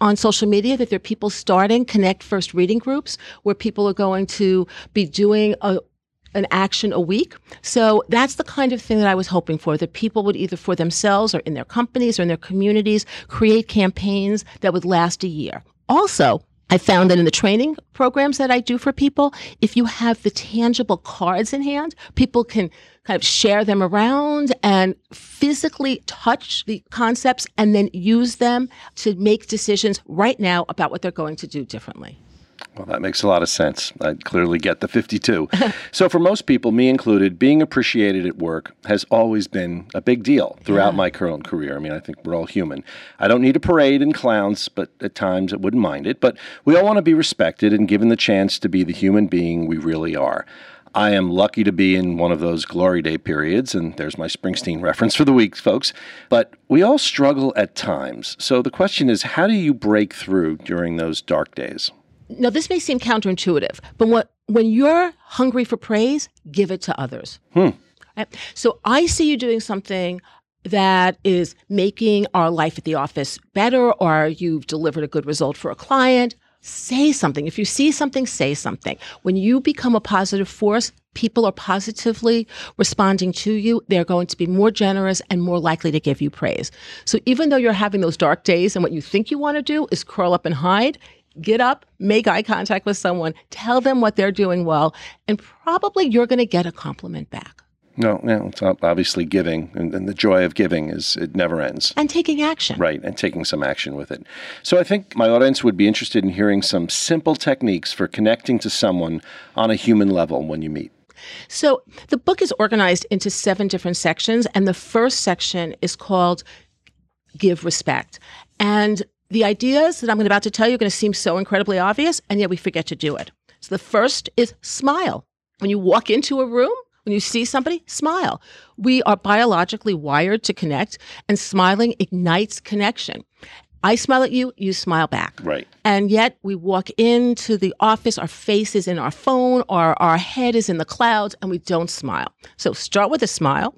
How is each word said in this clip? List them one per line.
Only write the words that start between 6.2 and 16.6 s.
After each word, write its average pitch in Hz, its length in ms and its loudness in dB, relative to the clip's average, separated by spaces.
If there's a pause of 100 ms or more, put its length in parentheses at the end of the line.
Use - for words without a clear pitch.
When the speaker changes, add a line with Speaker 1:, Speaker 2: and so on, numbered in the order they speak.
Speaker 1:
an 196 180 -2
action 190 400 -2
a - 80 -2
week. 196 340 -2 (280)
So 220 460 2
that's 254 280 0
the - 80 -4
kind 262 280 -2
of 233 80 -4
thing 220 180 -2
that 208 100 4
I 190 80 2
was 185 100 -2
hoping 160 320 -2
for, 156 180 -2
that 165 180 -6
people 220 280 -2
would 202 140 0
either 180 200 -6
for 180 200 -4
themselves 196 580 0
or 165 60 -4
in 156 140 -8
their 123 100 -8
companies 240 540 -2
or 185 40 0
in 175 60 0
their 165 80 0
communities 208 680 0 (220)
create 220 400 2
campaigns 196 800 0 (160)
that 196 120 2
would 175 120 -2
last 175 400 0
a 190 40 -4
year. 151 340 -8 (260)
Also, 202 540 4 (280)